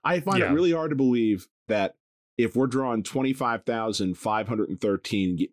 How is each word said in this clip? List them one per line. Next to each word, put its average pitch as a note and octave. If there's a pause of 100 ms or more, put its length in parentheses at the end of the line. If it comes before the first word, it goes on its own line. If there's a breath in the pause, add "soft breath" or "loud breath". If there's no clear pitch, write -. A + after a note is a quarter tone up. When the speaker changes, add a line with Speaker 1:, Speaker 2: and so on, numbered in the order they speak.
Speaker 1:
I F3
find F3+
it -
Speaker 2:
Yeah. -
Speaker 1:
really E3+
hard D#3+
to D3
believe A#2+ (200)
that G#2 (420)
if A2+
we're C3
drawing B2
twenty-five C3
thousand A2
five G#2+
hundred G#2+
and F#2+
thirteen G2
g-, E2